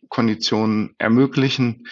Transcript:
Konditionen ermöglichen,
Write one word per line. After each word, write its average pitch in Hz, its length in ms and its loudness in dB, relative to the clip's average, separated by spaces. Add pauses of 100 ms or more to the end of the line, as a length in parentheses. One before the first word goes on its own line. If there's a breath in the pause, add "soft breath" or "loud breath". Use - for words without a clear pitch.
Konditionen 110 880 -2
ermöglichen, 127 920 0